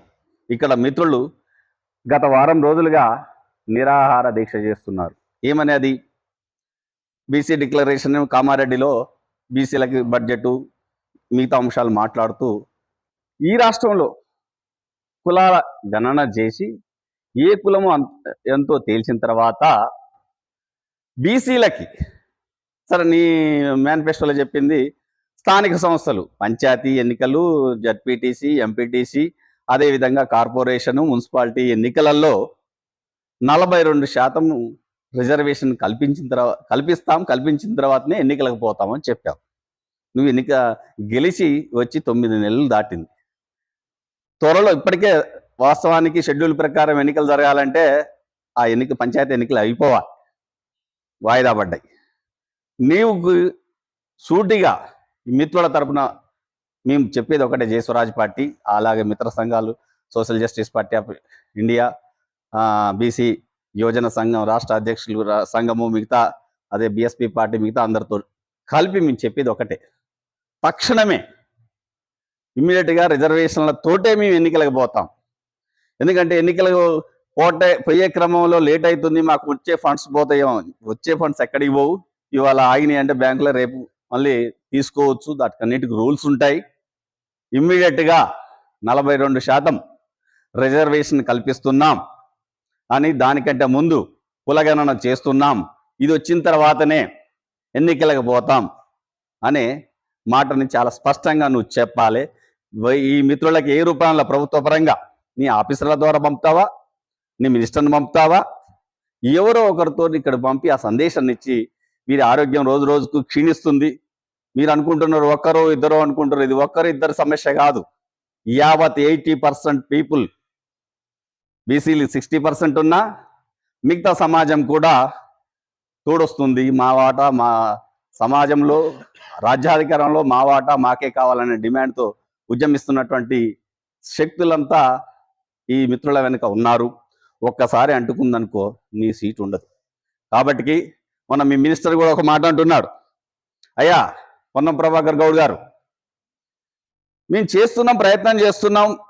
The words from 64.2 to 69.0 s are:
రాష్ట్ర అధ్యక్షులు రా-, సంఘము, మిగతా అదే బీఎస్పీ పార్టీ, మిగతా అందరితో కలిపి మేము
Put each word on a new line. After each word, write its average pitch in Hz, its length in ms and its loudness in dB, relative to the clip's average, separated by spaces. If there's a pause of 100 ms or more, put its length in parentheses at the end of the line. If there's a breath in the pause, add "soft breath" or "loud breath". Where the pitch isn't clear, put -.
రాష్ట్ర 113 320 -2
అధ్యక్షులు 110 460 -6
రా-, 104 220 -2
సంఘము, 117 440 -4
మిగతా 110 460 -2 (400)
అదే 110 140 -2
బీఎస్పీ 113 400 -4
పార్టీ, 110 300 -4
మిగతా 110 260 -2
అందరితో 110 360 -4 (500)
కలిపి 185 300 0
మేము 143 260 -2